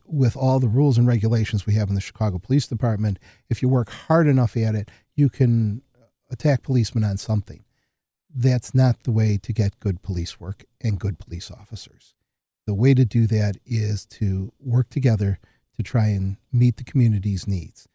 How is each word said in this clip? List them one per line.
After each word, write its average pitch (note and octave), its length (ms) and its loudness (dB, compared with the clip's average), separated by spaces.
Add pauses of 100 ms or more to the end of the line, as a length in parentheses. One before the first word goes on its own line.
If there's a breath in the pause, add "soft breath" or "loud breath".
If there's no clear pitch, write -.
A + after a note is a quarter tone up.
with C3+ 300 0
all C3 240 0
the B2+ 80 2
rules C3 300 2
and A#2+ 100 4
regulations A2 580 0
we G#2+ 100 0
have G#2+ 140 0
in G2+ 60 0
the F#2+ 60 -2
Chicago G2+ 360 -4
Police C3+ 300 -2
Department, G#2+ 500 -2 (320 soft breath)
if - 120 -4
you B2+ 80 0
work B2+ 200 0
hard E3 380 2
enough B2+ 300 2
at A2 180 0
it, G2+ 160 -6 (240 loud breath)
you C#3+ 140 2
can A#2 520 0 (480)
attack C3 340 0
policemen A#2 400 0
on G2 140 -2
something. - 460 -6 (680)
That's B2+ 420 -2
not C3 280 2
the B2 80 -4
way G#2+ 260 2
to - 160 -8
get G2+ 260 -2
good F#2 220 -4
police F2 380 -8
work F2 260 -12 (160)
and G#2 180 -2
good G2 180 -6
police - 320 -14
officers. - 640 -20 (520)
The G#2 80 -4
way B2 200 4
to B2+ 120 4
do A#2 220 2
that G#2 380 0
is G#2+ 420 -4
to F#2+ 520 -4
work B2+ 300 -2
together G#2+ 500 0 (360 soft breath)
to G#2 80 -6
try A2 240 0
and G2 300 -2 (140)
meet B2 260 2
the - 60 -14
community's G#2 640 0
needs, F2+ 480 -8